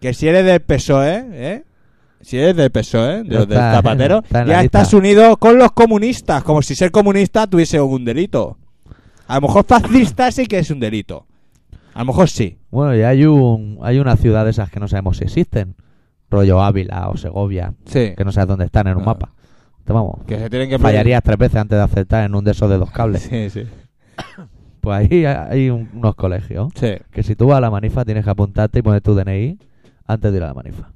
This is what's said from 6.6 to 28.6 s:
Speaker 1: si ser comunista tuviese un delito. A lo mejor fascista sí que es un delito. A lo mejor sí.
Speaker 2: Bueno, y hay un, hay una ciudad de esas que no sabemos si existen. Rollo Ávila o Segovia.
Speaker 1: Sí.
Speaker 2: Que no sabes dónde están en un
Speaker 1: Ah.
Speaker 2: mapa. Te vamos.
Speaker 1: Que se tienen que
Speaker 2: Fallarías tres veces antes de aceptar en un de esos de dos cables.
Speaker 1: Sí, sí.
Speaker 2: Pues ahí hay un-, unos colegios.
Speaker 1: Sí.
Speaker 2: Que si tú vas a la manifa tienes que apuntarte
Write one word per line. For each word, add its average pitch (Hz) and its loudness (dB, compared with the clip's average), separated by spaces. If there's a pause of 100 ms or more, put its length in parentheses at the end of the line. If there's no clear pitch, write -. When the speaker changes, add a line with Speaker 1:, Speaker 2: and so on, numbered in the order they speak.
Speaker 1:
si 135 -4
ser 180 0
comunista 202 2
tuviese 170 0
un 131 -2
delito. 117 -4 (680)
A 123 -4
lo 139 2
mejor 196 0
fascista 247 2
sí 254 -4
que 202 -2
es 160 -4
un 147 -6
delito. 107 -8 (680)
A - -16
lo 120 -4
mejor 147 2
sí. - -6 (140)
Speaker 2:
Bueno, 139 -2
y 110 2
hay 135 4
un, 117 2
hay 123 0
una 131 0
ciudad 110 2
de 110 0
esas 107 -4
que - -10
no 104 -8
sabemos 95 -2
si - -6
existen. 107 -4 (540)
Rollo 98 4
Ávila 95 -2
o 92 -6
Segovia. 92 -6 (120)
Speaker 1:
Sí. 117 -2
Speaker 2:
Que 98 -4
no 98 -4
sabes 98 0
dónde 95 -2
están 101 0
en 95 0
un 95 -4
Speaker 1:
Ah. 101 -2
Speaker 2:
mapa. 107 -4 (540)
Te - -6
vamos. 110 -2
Speaker 1:
Que 107 -8
se 113 -8
tienen 127 -6
que 131 -2
Speaker 2:
Fallarías 117 2
tres 107 0
veces 120 2
antes 107 0
de 104 2
aceptar 101 0
en 101 -4
un 101 -2
de 104 2
esos 101 0
de 98 2
dos 95 -2
cables. 107 -4
Speaker 1:
Sí, 110 -8
sí. 104 -12 (1160)
Speaker 2:
Pues 101 -4 (140)
ahí 170 4
hay 135 -2
un-, 117 -6
unos 110 -2
colegios. 92 -6
Speaker 1:
Sí. 110 -4 (180)
Speaker 2:
Que - -8
si 107 -4
tú 120 2
vas 143 4
a 131 2
la 117 0
manifa 107 -4
tienes 107 -4
que 107 -2
apuntarte 101 -2